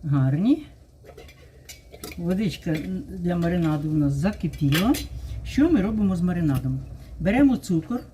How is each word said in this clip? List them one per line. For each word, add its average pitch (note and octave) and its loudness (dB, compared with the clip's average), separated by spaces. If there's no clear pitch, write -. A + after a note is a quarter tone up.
гарні. D3+ 2
Водичка E3+ -2
для F3 -2
маринаду E3 0
у D#3 0
нас D3 4
закипіла. E3 0
Що D#4 2
ми B3 4
робимо G#3 2
з E3+ 0
маринадом? C3+ 0
Беремо A#3+ 4
цукор. F#3 -2